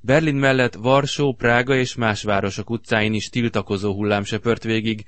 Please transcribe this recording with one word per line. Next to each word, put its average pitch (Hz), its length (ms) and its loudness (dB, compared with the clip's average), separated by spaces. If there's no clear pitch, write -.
Berlin 143 340 2
mellett 131 380 2
Varsó, 139 600 0
Prága 123 420 2
és 127 200 -2
más 110 280 -2
városok 101 460 -2
utcáin 110 440 0
is 104 160 -4
tiltakozó 104 640 -2
hullám 104 300 0
söpört 110 400 -2
végig 110 440 -2